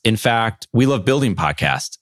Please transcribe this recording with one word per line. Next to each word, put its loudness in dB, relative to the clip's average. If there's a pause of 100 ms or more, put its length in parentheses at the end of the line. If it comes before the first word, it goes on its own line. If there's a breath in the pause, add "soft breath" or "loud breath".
In 4
fact, 0
we 4
love 0
building 0
podcasts, -2